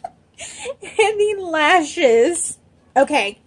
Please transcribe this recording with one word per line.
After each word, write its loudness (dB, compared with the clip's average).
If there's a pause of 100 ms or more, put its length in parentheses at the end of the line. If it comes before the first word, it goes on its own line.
(800)
And -2
the 0
lashes. 0 (360)
Okay, 0